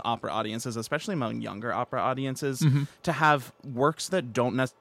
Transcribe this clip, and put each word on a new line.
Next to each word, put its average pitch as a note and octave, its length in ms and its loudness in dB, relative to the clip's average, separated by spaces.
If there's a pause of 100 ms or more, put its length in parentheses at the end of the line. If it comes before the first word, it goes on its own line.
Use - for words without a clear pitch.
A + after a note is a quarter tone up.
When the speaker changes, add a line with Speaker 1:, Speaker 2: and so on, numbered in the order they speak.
Speaker 1:
opera A#2 260 -2
audiences, A2 460 -4
especially C#3+ 340 -4
among A#2 300 -2
younger G#2+ 320 -6
opera A#2+ 260 -2
audiences, C3 640 -2
Speaker 2:
Mm-hmm. C#3+ 220 4 (200)
Speaker 1:
to F3 80 0
have D3 400 4 (180)
works C#3 400 0
that E3 220 -2
don't A#2+ 240 2
nec-, C3 140 2 (120)